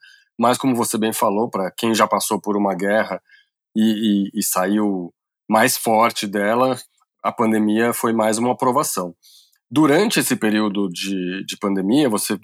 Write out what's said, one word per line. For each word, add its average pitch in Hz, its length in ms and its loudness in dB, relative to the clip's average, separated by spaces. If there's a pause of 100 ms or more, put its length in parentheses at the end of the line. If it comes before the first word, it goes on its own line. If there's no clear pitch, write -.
(380)
mas 120 180 4
como 131 200 0
você 113 240 -2
bem 110 120 0
falou, 110 380 0
pra 95 220 -4
quem 113 240 -2
já 107 100 4
passou 101 340 -2
por 104 160 -4
uma 98 200 0
guerra 98 440 -2 (560)
e, 107 600 2
e, 107 40 -2
e 98 40 -2
saiu 95 680 -2 (380)
mais 113 260 2
forte 113 520 0
dela, 117 520 0 (440)
a 101 80 -2
pandemia 110 600 2
foi 113 220 -2
mais 110 240 2
uma 123 140 0
aprovação. 123 640 -2 (520)
Durante 156 520 2
esse 131 160 0
período 104 540 0
de, 95 540 -6
de - 140 -10
pandemia, 101 500 0
você 104 360 -2